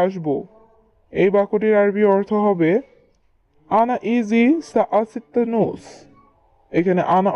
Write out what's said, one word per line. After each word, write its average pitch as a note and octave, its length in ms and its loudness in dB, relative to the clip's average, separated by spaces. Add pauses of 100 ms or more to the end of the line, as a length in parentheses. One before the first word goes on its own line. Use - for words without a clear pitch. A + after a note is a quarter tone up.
আসব, F#3 220 -6 (840)
এই E3 180 0
বাক্যটির G3+ 460 0
আরবি G3+ 260 0 (140)
অর্থ G3 140 -4 (160)
হবে E3+ 240 0 (1000)
আনা A#3 260 0 (180)
ইজি A#3 300 0 (260)
সা A3 120 0 (180)
আসিত্তা A#3 420 -4 (100)
নুস। G#3+ 300 -2 (920)
এখানে F3+ 300 0 (140)
আনা F#3+ 180 0